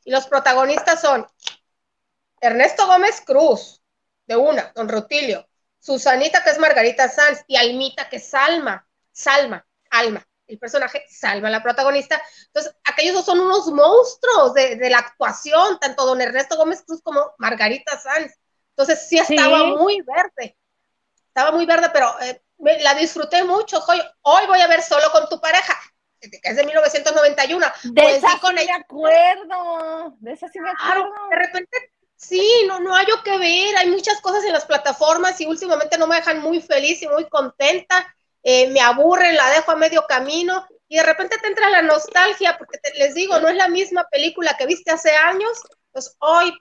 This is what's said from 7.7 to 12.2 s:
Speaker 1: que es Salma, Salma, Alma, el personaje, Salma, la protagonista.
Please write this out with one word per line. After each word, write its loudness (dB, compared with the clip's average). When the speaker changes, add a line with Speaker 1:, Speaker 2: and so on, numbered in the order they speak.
Speaker 1:
que -12
es -16
Salma, -2
Salma, -2
Alma, -2
el -20
personaje, -6
Salma, -6
la -4
protagonista. -2